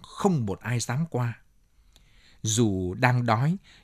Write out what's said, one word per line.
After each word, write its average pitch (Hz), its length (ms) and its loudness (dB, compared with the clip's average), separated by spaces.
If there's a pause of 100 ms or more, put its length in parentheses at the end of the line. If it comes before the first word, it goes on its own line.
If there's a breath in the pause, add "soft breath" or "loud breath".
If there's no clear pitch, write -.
không 165 420 0
một 95 140 -4
ai 117 200 -2
dám 131 300 -4
qua. 120 300 -4 (1040 soft breath)
Dù 104 520 0
đang 123 320 2
đói, 127 320 2 (260 soft breath)